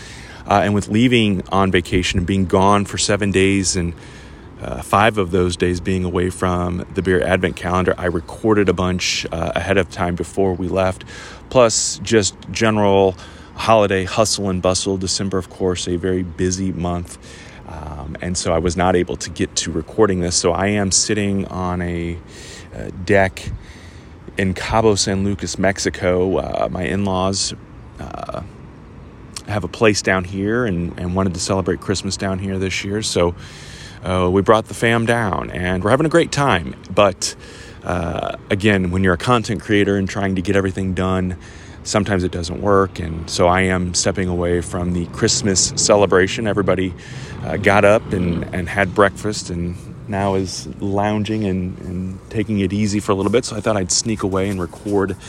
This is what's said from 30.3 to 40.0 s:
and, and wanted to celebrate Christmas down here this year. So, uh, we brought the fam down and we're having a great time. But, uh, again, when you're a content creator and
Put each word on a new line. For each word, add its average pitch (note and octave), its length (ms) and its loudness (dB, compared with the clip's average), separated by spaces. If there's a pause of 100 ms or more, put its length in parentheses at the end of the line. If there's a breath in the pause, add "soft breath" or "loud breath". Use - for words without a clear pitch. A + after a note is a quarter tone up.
and, E2+ 320 -2
and F2 160 -4
wanted F#2+ 200 0
to F2+ 80 -6
celebrate F#2 400 -2
Christmas G2 340 -4
down F#2+ 240 -4
here G2 180 -4
this F#2+ 280 -4
year. G2+ 160 -4
So, F2 340 0 (640 loud breath)
uh, F#2 300 2
we G2 100 4
brought A2 260 6
the - 60 -12
fam A#2 320 2
down A2 460 -2
and F2+ 320 -2
we're G#2 60 2
having C#3 160 4
a D#3+ 40 2
great E3 220 4
time. F#2+ 420 0 (160)
But, F#2+ 460 2 (480 loud breath)
uh, - 540 -4 (120)
again, F#2+ 420 2
when F#2+ 120 0
you're F2+ 120 6
a - 20 -2
content A2 440 0
creator G2+ 360 4
and F#2+ 100 0